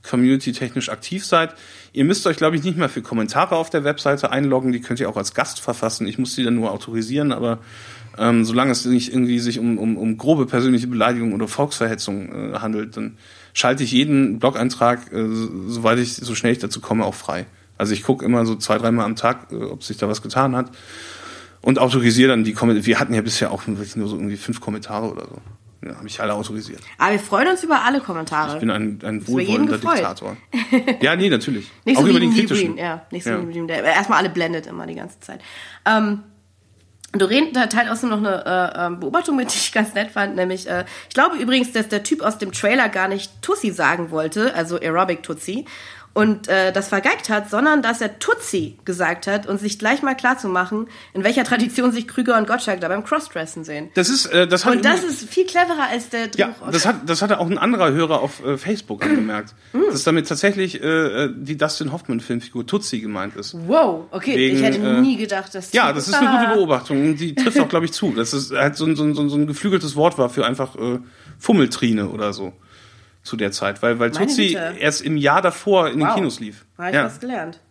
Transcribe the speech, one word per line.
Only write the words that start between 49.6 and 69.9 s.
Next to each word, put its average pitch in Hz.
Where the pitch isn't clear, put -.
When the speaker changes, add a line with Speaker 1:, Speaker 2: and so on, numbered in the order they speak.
Speaker 2:
gleich 233
mal 269
klar 254
zu 208
machen, 185
in 185
welcher 240
Tradition 240
sich 233
Krüger 240
und 214
Gottschalk 214
da 165
beim 190
Crossdressen 165
sehen. 151
Speaker 1:
Das 185
ist, -
äh, 175
das 180
hat 247
Speaker 2:
Und 214
das 339
Speaker 1:
übrigens 320
Speaker 2:
ist 214
viel 370
cleverer 339
als 233
der 233
Speaker 1:
Ja, -
Speaker 2:
Drehbuch- -
Speaker 1:
das 170
hat, 160
das 165
hatte 202
auch 170
ein 196
anderer 190
Hörer 156
auf, 139
äh, 135
Facebook 190
angemerkt, 214
Speaker 2:
<clears throat> -
Mm. 247
Speaker 1:
dass 135
damit 160
tatsächlich, 190
äh, 147
äh, 120
die 139
Dustin 151
Hoffman-Filmfigur 120
Tutsi 110
gemeint 104
ist. 104
Speaker 2:
Wow, 185
okay, 233
Speaker 1:
Wegen, 131
Speaker 2:
ich 135
hätte -
Speaker 1:
äh, -
Speaker 2:
nie 135
gedacht, 202
dass 185
Speaker 1:
ja, 208
Speaker 2:
die 147
Speaker 1:
das 156
ist 208
eine 269
gute 233
Speaker 2:
<laughs> 220
Speaker 1:
Beobachtung 147
und 151
die 160
trifft 262
auch, 262
glaub 165
ich, 165
zu. 180
Das 113
ist 139
halt 139
so 156
ein, 160
so 151
ein, 151
so 147
ein, 147
so 143
ein 147
geflügeltes 156